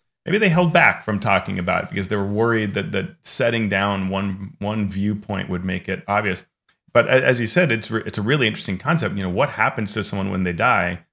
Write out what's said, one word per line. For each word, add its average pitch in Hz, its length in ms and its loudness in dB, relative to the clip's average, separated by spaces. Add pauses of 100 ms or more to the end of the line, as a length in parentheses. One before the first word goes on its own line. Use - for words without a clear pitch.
(260)
maybe 175 120 0
they 214 120 2
held 170 240 4
back 143 300 4
from 104 160 -2
talking 98 400 0
about 90 240 0
it - 60 -10
because 98 180 -4
they 107 80 -2
were 101 120 0
worried 107 480 0
that, 101 180 -4
that 90 140 -2 (160)
setting 117 460 0
down 98 400 0
one, 98 500 -4
one 104 300 -2
viewpoint 98 600 -2
would 90 160 -4
make 90 240 -4
it 90 180 -6
obvious. 104 360 0 (500)
But 113 140 6
a-, 131 180 4
as 127 140 4
you 113 80 0
said, 170 240 2
it's 110 200 -4
re-, 110 140 -2
it's 104 120 -6
a 110 60 -2
really 127 240 2
interesting 98 300 -4
concept. 131 380 0
You 98 80 -2
know, 92 60 -2
what 117 200 0
happens 110 440 -2
to 104 100 -4
someone 98 280 -4
when 95 120 -2
they 90 100 0
die? 90 600 0